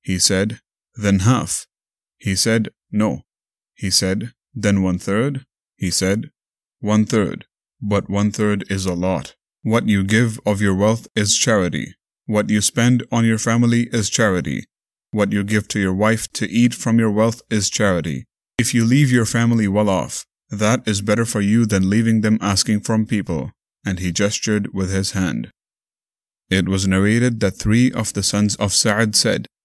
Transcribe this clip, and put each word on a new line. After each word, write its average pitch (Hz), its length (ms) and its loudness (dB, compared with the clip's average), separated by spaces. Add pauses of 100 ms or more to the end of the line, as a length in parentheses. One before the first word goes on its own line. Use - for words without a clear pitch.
He 92 180 -2
said, 101 420 -2 (340)
"Then 101 240 2
half." 110 480 0 (500)
He 98 180 -4
said, 113 340 0 (220)
"No." 104 320 -2 (500)
He 95 160 -6
said, 101 440 -2 (200)
"Then 101 300 2
one-third?" 104 640 -2 (300)
He 90 140 -4
said, 101 400 -2 (500)
"One-third. 104 680 0 (340)
But 101 280 -2
one-third 104 600 0
is 95 140 -4
a 90 80 -2
lot. 87 420 -4 (280)
What 110 260 0
you 98 140 2
give 110 420 2
of 104 160 0
your 98 140 2
wealth 110 400 0
is 104 200 0
charity. 92 600 0 (320)
What 107 240 0
you 104 100 2
spend 120 500 2
on 117 140 2
your 110 140 2
family 117 520 2
is 110 180 -2
charity. 87 560 0 (440)
What 101 220 0
you 101 120 0
give 104 260 0
to 107 100 -4
your 95 140 0
wife 107 400 0
to - 140 -4
eat 117 280 2
from 117 240 0
your 110 120 2
wealth 110 380 0
is 107 220 -2
charity. 82 560 -2 (320)
If - 160 0
you 113 100 4
leave 131 260 4
your 120 140 2
family 117 420 2
well 101 220 2
off, - 380 -4 (220)
that 107 380 0
is 98 140 -2
better 107 240 0
for 110 160 -2
you 110 240 4
than 95 240 0
leaving 113 320 2
them 107 180 2
asking 101 420 0
from 110 260 -2
people." 92 440 -4 (320)
And 95 140 -4
he 90 140 -6
gestured 101 600 -2
with 95 180 -4
his 98 200 -2
hand. 80 380 -4 (1000)
It 95 200 0
was 95 180 0
narrated 110 520 2
that 98 180 -2
three 120 340 2
of 110 220 -6
the 101 100 -4
sons 104 340 0
of 101 180 -2
Sa'd 107 400 0
said, - 320 0 (180)